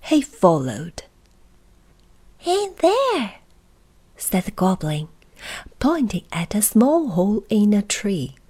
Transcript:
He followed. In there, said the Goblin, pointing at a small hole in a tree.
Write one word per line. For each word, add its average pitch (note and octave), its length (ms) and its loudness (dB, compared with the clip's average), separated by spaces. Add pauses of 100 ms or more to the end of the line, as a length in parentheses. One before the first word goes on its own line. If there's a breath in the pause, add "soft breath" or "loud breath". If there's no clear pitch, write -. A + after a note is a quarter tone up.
He D4+ 200 2
followed. D3+ 800 0 (1400)
In F#4+ 360 -2
there, G4 540 0 (800)
said - 280 -2
the - 60 -8
Goblin, D#3 580 -2 (720 loud breath)
pointing C4 540 0
at E3+ 220 -6
a G#3 80 0
small C#4+ 480 4
hole G3 380 0
in G#3 240 2
a G3+ 100 2
tree. F3 540 -4 (140)